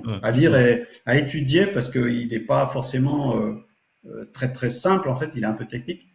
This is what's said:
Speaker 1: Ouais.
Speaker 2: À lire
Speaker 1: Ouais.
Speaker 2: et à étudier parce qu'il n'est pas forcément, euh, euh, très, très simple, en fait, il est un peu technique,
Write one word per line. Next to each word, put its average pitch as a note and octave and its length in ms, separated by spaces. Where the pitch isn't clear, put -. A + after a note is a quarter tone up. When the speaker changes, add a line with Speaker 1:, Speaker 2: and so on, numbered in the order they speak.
Speaker 1:
Ouais. G#2+ 160
Speaker 2:
À G#2+ 80
lire C#3+ 220
Speaker 1:
Ouais. A#2+ 340
Speaker 2:
et A#2 40
à C3+ 80
étudier D3+ 480
parce - 240
qu'il A#2+ 380
n'est A2+ 120
pas C#3 280
forcément, C3+ 680
euh, G#2+ 160
euh, A2 260
très, B2+ 180
très A#2+ 200
simple, F3+ 400
en B2+ 60
fait, D3+ 180
il A#2 80
est G#2+ 40
un A2 60
peu A2 140
technique, B2 480